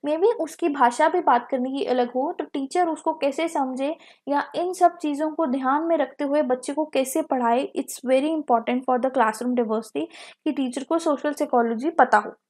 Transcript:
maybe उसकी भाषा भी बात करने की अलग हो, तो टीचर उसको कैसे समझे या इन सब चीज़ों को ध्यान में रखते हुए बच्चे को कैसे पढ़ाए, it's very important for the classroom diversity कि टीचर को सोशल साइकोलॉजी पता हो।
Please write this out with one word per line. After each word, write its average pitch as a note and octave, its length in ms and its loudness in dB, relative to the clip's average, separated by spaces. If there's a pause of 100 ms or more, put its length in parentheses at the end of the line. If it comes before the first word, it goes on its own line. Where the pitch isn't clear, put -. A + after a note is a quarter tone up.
maybe D#4+ 200 2
उसकी F4 420 0
भाषा C#4 400 4
भी F4+ 120 2
बात B3 300 2
करने C4 200 -2
की C4+ 140 -4
अलग B3 240 0
हो, C4 300 -2
तो D#4 60 -4
टीचर D4 420 -2
उसको D#4+ 260 -2
कैसे D#4 360 -2
समझे C#4 480 -2 (320)
या C#4 160 0 (100)
इन F4 180 -2
सब F4 240 2
चीज़ों D4+ 340 -2
को D#4+ 160 -2
ध्यान C4+ 360 0
में E4 140 2
रखते C#4+ 280 -2
हुए C#4+ 180 2
बच्चे B3+ 300 -2
को D4+ 120 0
कैसे C4+ 380 -2
पढ़ाए, B3 460 0 (100)
it's - 320 -6
very C4+ 200 4
important B3 500 0 (100)
for B3+ 80 2
the B3+ 120 0
classroom B3 420 0
diversity A#3 540 -2 (380)
कि D4+ 80 -2
टीचर C4 300 -4
को D#4+ 160 0
सोशल D4 340 0
साइकोलॉजी B3 580 0
पता B3+ 280 4
हो। - 140 -2 (180)